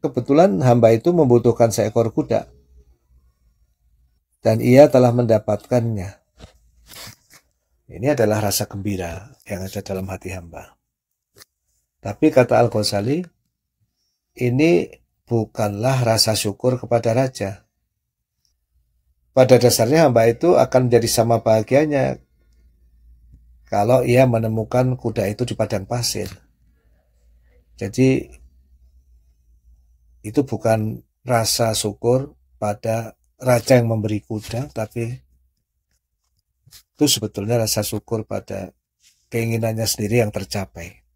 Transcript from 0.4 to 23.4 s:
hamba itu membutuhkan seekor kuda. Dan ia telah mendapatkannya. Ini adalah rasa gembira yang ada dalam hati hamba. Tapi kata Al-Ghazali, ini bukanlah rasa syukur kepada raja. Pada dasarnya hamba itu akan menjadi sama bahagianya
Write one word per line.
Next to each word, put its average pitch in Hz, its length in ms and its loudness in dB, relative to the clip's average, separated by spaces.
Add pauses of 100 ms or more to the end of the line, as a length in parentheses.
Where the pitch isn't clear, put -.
hamba 120 320 6
itu 113 160 0
membutuhkan 120 640 2
seekor 110 400 -2
kuda. 113 320 -4 (1900)
Dan 113 240 -2
ia 127 240 8
telah 127 240 4
mendapatkannya. 113 1120 -2 (1700)
Ini 123 240 -2
adalah 107 320 2
rasa 101 240 -4
gembira 92 720 -8
yang 95 240 -10
ada 98 160 -10
dalam 95 240 -8
hati 92 240 -12
hamba. 85 480 -16 (1200)
Tapi 151 320 0
kata 123 320 2
Al-Ghazali, 113 640 -2 (1120)
ini 147 480 0 (400)
bukanlah 113 800 -4
rasa 110 320 0
syukur 123 400 -2
kepada 117 320 -2
raja. 113 560 -4 (1700)
Pada 127 240 6
dasarnya 123 480 2
hamba 117 240 4
itu 165 240 0
akan 127 320 2
menjadi 117 240 2
sama 117 320 0
bahagianya 131 800 0 (1400)